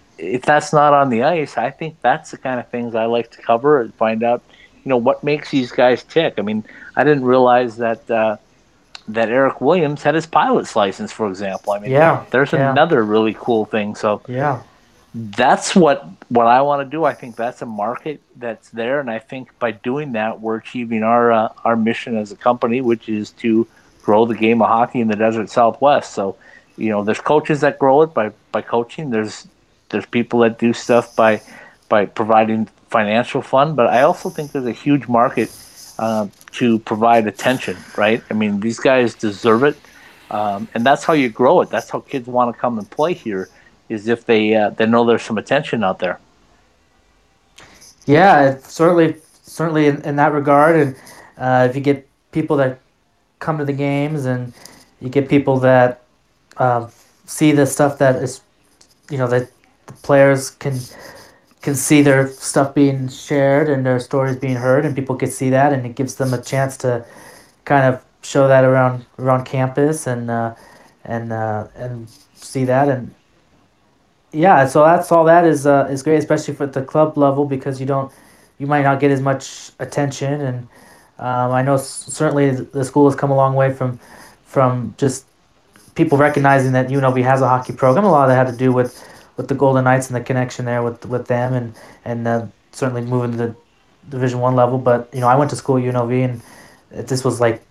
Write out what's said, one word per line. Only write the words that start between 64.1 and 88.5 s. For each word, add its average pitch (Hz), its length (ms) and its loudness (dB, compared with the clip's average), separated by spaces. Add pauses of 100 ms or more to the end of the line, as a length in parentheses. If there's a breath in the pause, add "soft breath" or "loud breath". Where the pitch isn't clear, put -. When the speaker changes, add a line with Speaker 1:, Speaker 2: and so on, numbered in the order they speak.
Speaker 2:
being 131 200 -4
heard, 127 300 2
and 139 100 -4
people 131 200 -4
can 123 140 -4
see 131 200 -4
that, 139 240 2
and 123 120 -4
it 117 100 -12
gives 131 200 -6
them 127 180 -2
a 120 80 -4
chance 135 360 -4
to 120 280 -4 (600 loud breath)
kind 135 280 2
of 127 100 -10 (180)
show 139 260 2
that 131 160 6
around, 131 420 2 (140)
around 127 260 0
campus 143 640 -2
and, 120 220 -6
uh, 117 240 -4 (520 soft breath)
and, 117 260 -8
uh, 110 440 -6
and 120 340 -12 (260)
see - 300 -8
that. 131 240 2
And 120 240 -6 (1200)
yeah, 156 360 4
so 147 160 4
that's 175 280 4
all 170 140 4
that 170 200 6
is, 143 200 2
uh, 139 240 4
is 139 140 -6
great, 156 140 2
especially 151 360 -2
for 147 120 -6
the 139 160 -6
club 156 360 0
level, 143 280 2
because 135 340 -6
you 135 60 -8
don't, 135 260 -4 (460 soft breath)
you 139 100 -8
might 147 160 0
not 139 160 2
get 143 120 2
as 139 100 0
much 135 580 -6
attention. 139 640 -6
And, 123 260 -8 (520 soft breath)
um, 123 320 -2
I 127 100 0
know 139 140 2
s-, - 340 -8
certainly 143 420 0
the 131 320 -6
school 143 260 4
has 135 60 0
come 139 160 -2
a 139 40 2
long 135 200 2
way 135 180 0
from, 127 260 -6 (460 loud breath)
from 123 520 -2
just 131 280 -2 (680)
people 156 220 2
recognizing 139 540 2
that 127 180 0
U 139 80 -2
N 135 60 2
L 131 80 2
V 127 100 0
has 131 200 2
a 131 60 2
hockey 123 260 -2
program. 135 320 2
A 196 60 4
lot 147 120 6
of 131 60 4
that 131 160 4
had 127 60 -2